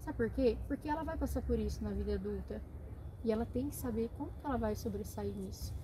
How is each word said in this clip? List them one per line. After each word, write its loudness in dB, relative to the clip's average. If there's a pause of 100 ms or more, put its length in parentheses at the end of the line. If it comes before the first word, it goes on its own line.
Sabe -2
por 4
quê? 6 (100)
Porque -2
ela 2
vai -2
passar 2
por 4
isso 0
na 0
vida 2
adulta. -2 (640)
E 6
ela 2
tem 0
que -4
saber 0
como -4
que -8
ela 2
vai 2
sobressair -2
nisso. -4